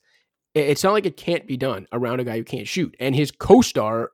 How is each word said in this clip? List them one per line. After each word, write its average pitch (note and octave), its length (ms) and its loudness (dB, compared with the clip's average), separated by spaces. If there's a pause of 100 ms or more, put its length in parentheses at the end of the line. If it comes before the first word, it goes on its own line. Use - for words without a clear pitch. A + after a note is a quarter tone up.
(560)
I-, D3+ 40 2
it's C#3+ 240 0
not G3 100 4
like G#3 120 0
it E3 120 -4
can't E3+ 280 -4
be C3 120 -6
done A#2 340 -4
around B2 300 -2
a - 20 -4
guy A2+ 140 -6
who A2+ 60 -4
can't A2+ 240 -10
shoot. - 320 -4
And C3 160 -2
his C#3+ 140 0
co-star A#2 840 4